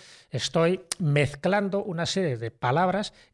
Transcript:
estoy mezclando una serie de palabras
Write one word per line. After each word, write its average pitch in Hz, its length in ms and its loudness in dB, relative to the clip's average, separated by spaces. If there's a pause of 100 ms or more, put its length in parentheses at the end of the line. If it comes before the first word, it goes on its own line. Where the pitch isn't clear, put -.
(300)
estoy 170 520 0 (180)
mezclando 180 840 0
una 170 220 -4
serie 160 320 -2
de 113 140 -6
palabras 180 600 0 (200)